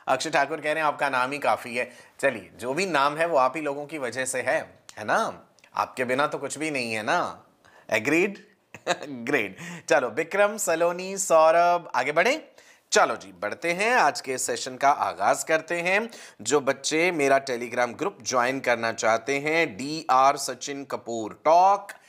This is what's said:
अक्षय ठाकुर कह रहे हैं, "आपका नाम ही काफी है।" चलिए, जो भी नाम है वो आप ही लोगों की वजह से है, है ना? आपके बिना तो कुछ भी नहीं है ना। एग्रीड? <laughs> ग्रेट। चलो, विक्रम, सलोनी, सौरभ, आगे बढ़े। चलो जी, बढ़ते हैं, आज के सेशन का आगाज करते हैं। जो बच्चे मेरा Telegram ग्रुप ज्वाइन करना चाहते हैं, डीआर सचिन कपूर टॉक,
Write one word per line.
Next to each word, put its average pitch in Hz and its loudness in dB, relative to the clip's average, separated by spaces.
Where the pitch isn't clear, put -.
अक्षय 131 0
ठाकुर 151 0
कह 151 -4
रहे 160 -4
हैं, 151 2
"आपका 143 -2
नाम 131 0
ही 147 -6
काफी 123 -2
है।" 120 -4
चलिए, 110 -2
जो 123 -6
भी 175 -2
नाम 147 2
है 165 0
वो 165 2
आप 160 4
ही 165 -8
लोगों 147 -6
की 151 -10
वजह 127 -4
से 127 -4
है, 127 -4
है 107 -12
ना? 139 -2
आपके 104 -2
बिना 127 0
तो 151 -6
कुछ 135 -10
भी 156 -6
नहीं 120 -4
है 110 -4
ना। 135 -4
एग्रीड? 156 0
<laughs> 165 0
ग्रेट। 120 -4
चलो, 139 2
विक्रम, 196 -2
सलोनी, 175 -2
सौरभ, 170 4
आगे 127 0
बढ़े। 226 2
चलो 160 4
जी, 92 -14
बढ़ते 104 -6
हैं, 214 0
आज 165 2
के 131 -6
सेशन 127 -6
का 135 2
आगाज 104 2
करते 165 0
हैं। 196 0
जो 139 2
बच्चे 147 0
मेरा 135 2
Telegram 120 -2
ग्रुप 147 -6
ज्वाइन 123 0
करना 117 0
चाहते 113 0
हैं, 151 0
डीआर 139 2
सचिन 139 -8
कपूर 117 -8
टॉक, 190 4